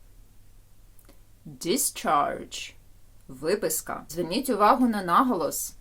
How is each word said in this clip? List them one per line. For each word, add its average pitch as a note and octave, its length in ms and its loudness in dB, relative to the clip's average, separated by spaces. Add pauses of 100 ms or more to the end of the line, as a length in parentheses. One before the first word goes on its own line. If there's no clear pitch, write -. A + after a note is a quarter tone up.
(1500)
Discharge. - 1300 -2 (540)
Виписка. D#3 800 -4
Зверніть F3 420 -4
увагу A#3+ 380 4
на G#3+ 140 0
наголос. F#3 800 2